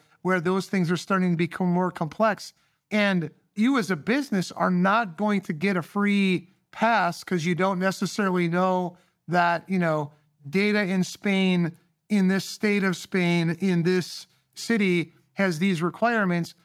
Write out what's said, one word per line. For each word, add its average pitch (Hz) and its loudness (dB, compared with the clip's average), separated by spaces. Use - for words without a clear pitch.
where 180 0
those 185 0
things 180 0
are 180 0
starting 185 0
to 170 0
become 175 -2
more 175 0
complex. 190 -2
And 196 0
you 247 0
as 196 -2
a 180 -2
business 208 -2
are 185 0
not 190 2
going 208 0
to - -6
get 185 -2
a 170 -2
free 202 0
pass 208 0
'cause 170 -2
you 180 0
don't 185 0
necessarily 185 0
know 180 0
that, 170 2
you 190 0
know, 156 0
data 208 2
in 185 0
Spain, 185 0
in 196 2
this 190 0
state 202 -2
of 190 0
Spain, 170 0
in 180 2
this 185 -2
city 190 0
has 185 0
these 185 0
requirements. 180 -2